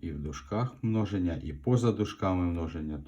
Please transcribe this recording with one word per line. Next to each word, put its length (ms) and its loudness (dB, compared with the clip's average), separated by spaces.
і 120 -6
в 60 -6
дужках 640 -4
множення, 640 2
і 80 -4
поза 400 4
дужками 520 0
множення, 640 -2